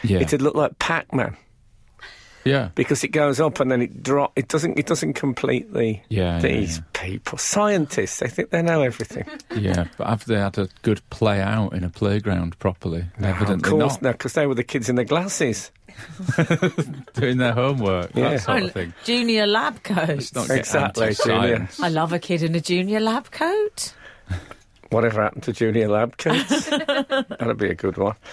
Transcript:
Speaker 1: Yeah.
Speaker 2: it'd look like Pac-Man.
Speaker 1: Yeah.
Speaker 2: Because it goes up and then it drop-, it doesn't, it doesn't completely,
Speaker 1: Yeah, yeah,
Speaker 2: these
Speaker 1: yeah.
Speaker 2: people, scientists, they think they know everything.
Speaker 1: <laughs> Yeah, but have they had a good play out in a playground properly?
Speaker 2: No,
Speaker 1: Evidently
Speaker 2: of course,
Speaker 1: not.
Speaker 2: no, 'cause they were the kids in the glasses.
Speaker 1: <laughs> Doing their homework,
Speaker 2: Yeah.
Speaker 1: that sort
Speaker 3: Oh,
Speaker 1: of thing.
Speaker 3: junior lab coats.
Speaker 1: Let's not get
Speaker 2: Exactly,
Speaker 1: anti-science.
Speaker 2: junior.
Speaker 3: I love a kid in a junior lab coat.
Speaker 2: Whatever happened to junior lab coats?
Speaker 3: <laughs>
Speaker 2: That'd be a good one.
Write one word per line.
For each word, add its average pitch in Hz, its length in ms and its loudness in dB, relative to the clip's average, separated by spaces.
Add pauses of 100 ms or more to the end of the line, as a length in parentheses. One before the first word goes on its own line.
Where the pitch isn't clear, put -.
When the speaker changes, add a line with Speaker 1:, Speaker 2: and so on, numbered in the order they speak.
Speaker 1:
Yeah. 95 160 2
Speaker 2:
it'd 139 240 2
look 147 100 2
like - 240 0
Pac-Man. - 580 -2 (1080)
Speaker 1:
Yeah. 131 300 2
Speaker 2:
Because - 280 0
it 147 60 -2
goes 143 300 2
up 151 200 2
and 131 120 2
then 123 100 4
it - 220 -6
drop-, 143 320 2
it 135 140 -2
doesn't, 156 280 0
it - 80 0
doesn't 156 280 0
completely, 120 960 -2
Speaker 1:
Yeah, 90 260 0
yeah, 85 60 0
Speaker 2:
these 85 360 0
Speaker 1:
yeah. 80 60 -10 (100)
Speaker 2:
people, - 460 -8
scientists, 202 800 0
they 127 80 -2
think - 240 -6
they 170 100 2
know 165 220 2
everything. - 420 -4 (140)
Speaker 1:
<laughs> - 160 -12
Yeah, 90 320 0 (100)
but - 100 -4
have 110 180 -2
they 113 140 0
had 98 200 -2
a 98 100 -2 (140)
good 107 260 0
play 104 320 2
out 104 320 0
in 92 100 -4
a 87 60 -2
playground 101 680 0
properly? 87 460 -2 (140)
Speaker 2:
No, 92 100 0
Speaker 1:
Evidently 95 420 0
Speaker 2:
of 151 80 4
course, 147 160 2
Speaker 1:
not. - 60 -10
Speaker 2:
no, 131 120 2
'cause - 200 -6
they 147 140 2
were 135 80 0
the 120 80 0
kids 120 260 -4
in 123 60 2
the 123 100 2
glasses. 156 680 -2 (680)
Speaker 1:
<laughs> 156 760 -2
Doing 127 240 2
their 123 140 2
homework, 110 640 2
Speaker 2:
Yeah. 123 140 2
Speaker 1:
that 123 120 0
sort 233 220 0
Speaker 3:
Oh, - 20 -2
Speaker 1:
of 180 60 -4
thing. 87 220 -6 (100)
Speaker 3:
junior 233 420 2
lab 220 380 0
coats. 175 240 0
Speaker 1:
Let's 143 260 -4
not 120 140 -2
get 131 120 2
Speaker 2:
Exactly, - 480 0
Speaker 1:
anti-science. 104 680 2
Speaker 2:
junior. 175 80 -2
Speaker 3:
I 170 40 2
love 160 240 0
a 175 40 0
kid 165 260 -2
in 160 120 2
a 165 60 0
junior 185 400 0
lab 220 280 0
coat. 415 640 -2 (960)
Speaker 2:
Whatever 113 320 2
happened - 220 -2
to 117 100 -2
junior 110 360 2
lab 107 280 2
coats? 254 480 0
Speaker 3:
<laughs> - 40 -8
Speaker 2:
That'd 269 880 -2
be 98 120 0
a 87 60 -2
good 92 220 -4
one. 101 180 0 (180)